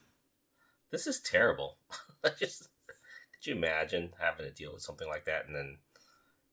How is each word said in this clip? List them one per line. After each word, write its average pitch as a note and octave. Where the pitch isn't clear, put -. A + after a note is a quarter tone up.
This F3
is C#4+
terrible. F2+
<laughs> -
I -
just, -
could -
you D3
imagine E2
having D#2+
to C#2+
deal D2+
with E2
something D#2+
like D2+
that, D#2
and D2+
then C#2